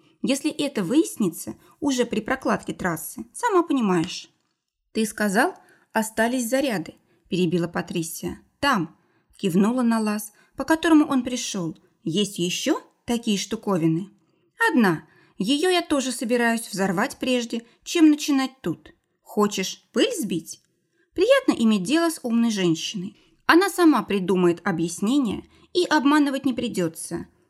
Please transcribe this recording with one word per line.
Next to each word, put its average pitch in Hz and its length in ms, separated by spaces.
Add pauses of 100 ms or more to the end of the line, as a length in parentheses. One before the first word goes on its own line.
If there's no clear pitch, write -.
(220)
Если 269 280
это 277 340
выяснится 214 720 (240)
уже 254 260
при 214 160
прокладке 247 520
трассы, - 600
сама 392 300
понимаешь». 190 640 (640)
«Ты 220 140
сказал, 214 480 (400)
остались 226 560
заряды», 254 460 (340)
перебила 170 380
Патрисия. 170 720 (180)
«Там», 220 380 (400)
кивнула 202 460
на 226 160
лаз, 214 340 (220)
по 277 80
которому 320 420
он 269 180
пришел, 240 540 (260)
«есть 202 360
еще 185 420 (240)
такие 233 320
штуковины?» 180 720 (600)
«Одна. 240 340 (340)
Ее 285 320
я 359 120
тоже 269 300
собираюсь 233 560
взорвать 196 500
прежде, 240 460 (200)
чем 320 260
начинать 269 520
тут». - 320 (280)
«Хочешь - 720
пыль 381 260
сбить?» 175 420 (520)
Приятно 523 380
иметь 220 320
дело 330 260
с 320 140
умной 233 280
женщиной. 180 640 (280)
Она 349 240
сама 311 340
придумает 180 600
объяснение, 202 800 (300)
и 349 120
обманывать 277 600
не 262 80
придется. 175 760 (220)